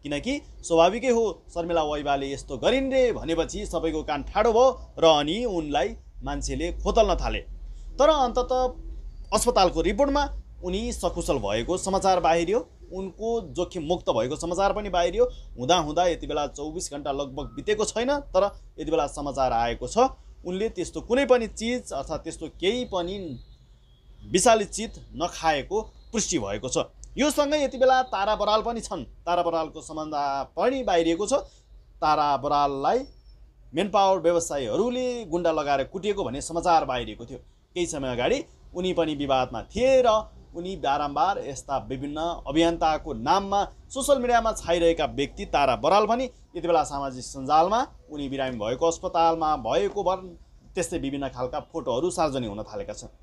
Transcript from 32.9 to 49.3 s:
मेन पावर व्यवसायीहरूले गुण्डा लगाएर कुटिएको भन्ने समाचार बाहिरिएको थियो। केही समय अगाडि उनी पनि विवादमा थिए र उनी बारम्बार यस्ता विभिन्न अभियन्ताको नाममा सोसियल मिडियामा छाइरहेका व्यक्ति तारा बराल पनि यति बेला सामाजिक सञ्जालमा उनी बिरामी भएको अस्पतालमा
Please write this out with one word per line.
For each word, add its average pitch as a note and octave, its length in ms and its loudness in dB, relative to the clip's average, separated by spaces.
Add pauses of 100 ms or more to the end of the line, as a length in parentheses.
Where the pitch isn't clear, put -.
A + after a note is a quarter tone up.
मेन F#3 160 0
पावर F#3+ 300 4
व्यवसायीहरूले F3 1080 0
गुण्डा E3+ 260 0
लगाएर C#3+ 340 0
कुटिएको G3 380 -4
भन्ने C3 180 -4
समाचार E3 440 2
बाहिरिएको A#2 400 -6
थियो। B2 140 -14 (360)
केही F3 100 0
समय C#3 260 -4
अगाडि D#3 320 0 (320)
उनी F#3 180 -2
पनि D#3 220 0
विवादमा C3 500 0
थिए C4 360 4
र A#3+ 60 6 (440)
उनी F3+ 260 -8
बारम्बार D3 640 0
यस्ता C3+ 360 -6 (120)
विभिन्न D3 300 -6 (240)
अभियन्ताको D#3+ 720 2
नाममा G3 460 2 (280)
सोसियल C4+ 320 2
मिडियामा A#3 340 2
छाइरहेका E3+ 580 2
व्यक्ति C#3 360 -4
तारा C#3 300 4
बराल F3+ 300 4
पनि A#3+ 160 0 (320)
यति E3+ 120 -4
बेला D#3+ 180 6
सामाजिक C3+ 400 -6
सञ्जालमा D#3 540 2 (280)
उनी C#3+ 220 -8
बिरामी C3 280 -4
भएको B2+ 300 0
अस्पतालमा E3 720 2